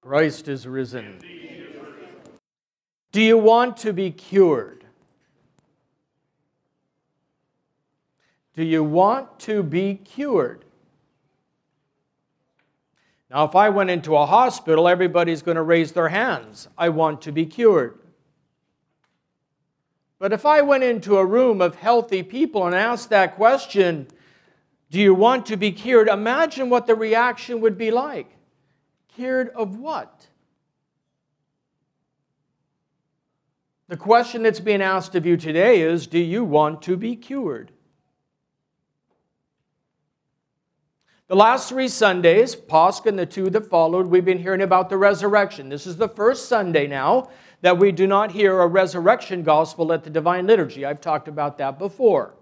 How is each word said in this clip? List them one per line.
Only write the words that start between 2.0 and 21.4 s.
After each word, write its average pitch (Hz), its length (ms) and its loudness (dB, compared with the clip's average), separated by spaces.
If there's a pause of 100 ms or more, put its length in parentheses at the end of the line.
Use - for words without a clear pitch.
Do 208 100 -2
you 226 160 6
want 226 420 4
to 214 140 -6
be 180 200 -6
cured? 160 720 0 (3750)
Do 160 80 -6
you 160 220 0
want 196 560 -2
to 208 240 -4
be 185 320 -4
cured? 220 680 -6 (2750)
Now, 147 160 0
if 151 100 -2
I 208 140 6
went 196 200 0
into 160 240 -2
a 147 120 4
hospital, 175 600 2
everybody's 170 560 0
gonna 165 220 -4
raise 165 260 2
their 165 200 -2
hands. 165 580 -6 (100)
"I 170 120 0
want 156 320 -2
to 156 100 -14
be 160 120 -4
cured." 160 540 0 (2250)
But 196 120 -2
if 220 140 -4
I 302 160 4
went 277 220 2
into 208 340 0
a 190 80 2
room 220 340 2